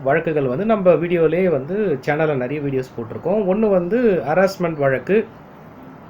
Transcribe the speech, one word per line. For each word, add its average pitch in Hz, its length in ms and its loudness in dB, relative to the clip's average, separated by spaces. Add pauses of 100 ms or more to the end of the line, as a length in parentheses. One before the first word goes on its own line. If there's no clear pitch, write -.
வழக்குகள் 151 420 0
வந்து 135 200 -2
நம்ம 202 260 4
வீடியோலயே 170 580 2
வந்து 160 560 -2
சேனல்ல 151 300 0
நிறைய 135 260 -4
வீடியோஸ் 135 360 -4
போட்டிருக்கோம். 120 420 -4
ஒண்ணு 208 300 0
வந்து 190 580 2
ஹராஸ்மெண்ட் 175 500 0
வழக்கு, 143 480 0 (840)